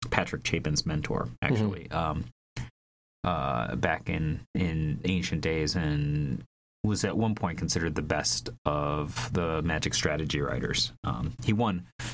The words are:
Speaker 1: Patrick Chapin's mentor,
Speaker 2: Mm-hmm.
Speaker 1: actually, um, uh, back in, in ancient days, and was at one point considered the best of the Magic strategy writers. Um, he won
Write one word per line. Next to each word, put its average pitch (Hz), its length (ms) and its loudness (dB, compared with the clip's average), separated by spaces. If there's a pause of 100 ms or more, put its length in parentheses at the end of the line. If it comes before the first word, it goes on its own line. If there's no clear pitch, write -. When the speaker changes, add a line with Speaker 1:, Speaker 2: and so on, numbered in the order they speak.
(120)
Speaker 1:
Patrick 87 320 0
Chapin's 78 420 2
mentor, 76 440 0 (120)
Speaker 2:
Mm-hmm. 143 120 2
Speaker 1:
actually, 104 360 0
um, 80 360 -2 (1000)
uh, 67 540 0
back - 320 0
in, 80 320 0 (120)
in 80 520 2
ancient 87 360 0
days, 78 340 0
and 73 680 0 (420)
was 107 200 2
at 98 120 0
one 110 160 2
point 87 240 -2
considered 82 380 0
the 80 60 0
best 76 480 0 (160)
of 73 680 0
the 82 300 2
Magic 78 320 0
strategy 76 480 0
writers. - 500 0 (140)
Um, - 260 -2 (140)
he 110 80 4
won 101 340 0 (260)